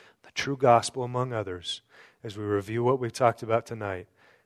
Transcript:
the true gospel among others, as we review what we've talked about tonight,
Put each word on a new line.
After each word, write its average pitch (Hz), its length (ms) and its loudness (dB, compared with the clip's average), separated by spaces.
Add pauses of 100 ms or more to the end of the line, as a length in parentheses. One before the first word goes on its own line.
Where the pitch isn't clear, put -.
(220)
the - 100 -20
true 139 260 -4
gospel 123 440 4
among 123 300 -2
others, 92 480 -6 (420)
as 104 140 -12
we 107 80 -8
review 104 400 -2
what 127 160 2
we've 117 100 -4
talked 117 320 2
about 110 220 0
tonight, 101 420 -8 (400)